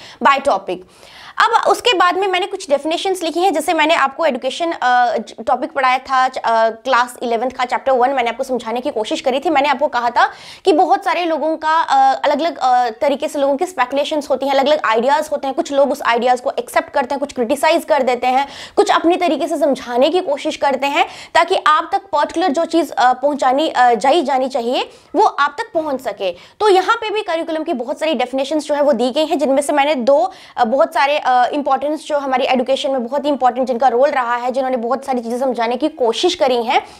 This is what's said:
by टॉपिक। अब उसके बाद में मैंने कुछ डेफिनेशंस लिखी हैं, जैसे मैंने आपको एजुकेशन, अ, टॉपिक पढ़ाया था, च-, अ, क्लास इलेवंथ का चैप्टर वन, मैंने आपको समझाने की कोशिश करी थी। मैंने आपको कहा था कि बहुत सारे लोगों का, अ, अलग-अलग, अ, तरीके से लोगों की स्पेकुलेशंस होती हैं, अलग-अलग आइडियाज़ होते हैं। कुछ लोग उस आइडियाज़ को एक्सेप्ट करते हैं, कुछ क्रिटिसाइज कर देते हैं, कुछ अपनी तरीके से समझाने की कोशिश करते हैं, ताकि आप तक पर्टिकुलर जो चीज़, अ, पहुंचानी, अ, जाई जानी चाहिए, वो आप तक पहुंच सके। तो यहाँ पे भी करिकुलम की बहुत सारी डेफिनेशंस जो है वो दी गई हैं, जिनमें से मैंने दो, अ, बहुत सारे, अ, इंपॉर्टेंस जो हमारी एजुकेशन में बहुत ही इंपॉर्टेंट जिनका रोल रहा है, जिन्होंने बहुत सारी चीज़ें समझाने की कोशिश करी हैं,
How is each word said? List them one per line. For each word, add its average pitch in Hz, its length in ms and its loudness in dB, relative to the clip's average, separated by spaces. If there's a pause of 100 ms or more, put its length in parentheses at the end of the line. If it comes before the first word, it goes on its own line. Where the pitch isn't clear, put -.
(240)
by 269 220 4
टॉपिक। 190 400 -2 (520)
अब 453 300 2
उसके 466 260 2
बाद 359 240 2
में 403 100 0
मैंने 370 180 0
कुछ 381 240 -8
डेफिनेशंस 339 540 -2
लिखी 320 160 -2
हैं, 370 140 2
जैसे 320 200 -2
मैंने 320 220 2
आपको 269 300 0
एजुकेशन, 262 460 -2
अ, 247 440 2 (280)
टॉपिक 247 280 -2
पढ़ाया 262 260 2
था, 262 300 0
च-, 262 100 -8
अ, 226 320 2
क्लास 240 540 0
इलेवंथ 233 280 -2
का 254 140 -6
चैप्टर 247 260 -2
वन, 247 180 4
मैंने 254 200 -2
आपको 226 140 -6
समझाने 240 380 -6
की 294 80 -4
कोशिश - 320 -4
करी 254 180 0
थी। 349 100 -2
मैंने 285 200 2
आपको 277 180 0
कहा 240 220 -2
था 339 220 2 (340)
कि 370 80 4
बहुत 381 320 2
सारे 349 200 -2
लोगों 311 320 -2
का, 311 220 0
अ, 269 440 2
अलग-अलग, 294 340 0
अ, 247 320 2
तरीके 285 380 -2
से 302 120 -6
लोगों 277 180 2
की 359 80 -2
स्पेकुलेशंस 330 640 -2
होती - 160 -2
हैं, 277 80 0
अलग-अलग 269 320 2
आइडियाज़ 262 460 2
होते 277 160 -4
हैं। 262 80 -6
कुछ 320 160 -4
लोग 277 200 2
उस 285 100 -6
आइडियाज़ 240 400 2
को 277 180 -4
एक्सेप्ट 311 340 -2
करते 277 220 -2
हैं, 262 40 -4
कुछ 277 140 -6
क्रिटिसाइज 277 520 0
कर 285 180 0
देते 254 240 0
हैं, 262 200 0 (280)
कुछ 403 160 4
अपनी 330 240 2
तरीके 330 320 0
से 311 100 -4
समझाने 262 520 0
की 349 100 0
कोशिश 294 380 -4
करते 277 300 -2
हैं, 311 200 0 (280)
ताकि 339 220 2 (100)
आप 320 240 2
तक 392 100 -2
पर्टिकुलर 320 460 -2
जो 330 180 0
चीज़, 330 280 -2
अ, 247 200 4
पहुंचानी, 277 560 0
अ, 247 240 4
जाई 269 280 2
जानी 262 280 -2
चाहिए, 269 400 -2 (260)
वो 403 100 4
आप 294 340 0
तक 453 140 -8
पहुंच 302 280 -4
सके। 196 300 -6
तो - 380 -2
यहाँ 370 260 4
पे 440 140 -6
भी 415 120 -2
करिकुलम 330 420 -4
की 339 100 -4
बहुत 254 260 -6
सारी 311 140 0
डेफिनेशंस 269 540 -2
जो 294 80 0
है 285 60 2
वो 285 120 4
दी 240 180 0
गई 311 140 0
हैं, 302 140 0
जिनमें 269 220 2
से 294 120 0
मैंने 294 220 2
दो, 277 360 2 (260)
अ, 247 60 2
बहुत 277 300 2
सारे, 294 320 0
अ, 247 280 2
इंपॉर्टेंस 285 540 -2
जो 302 100 0
हमारी 269 280 -2
एजुकेशन 262 460 0
में 240 160 -4
बहुत 277 180 -4
ही 294 40 0
इंपॉर्टेंट 254 380 0
जिनका 254 200 2
रोल 254 220 4
रहा 247 260 -2
है, 240 160 -2
जिन्होंने 262 260 -2
बहुत 240 280 -4
सारी 254 140 -2
चीज़ें 233 200 -4
समझाने 240 380 -2
की 302 100 0
कोशिश 254 480 0
करी 254 280 2
हैं, 320 240 0 (120)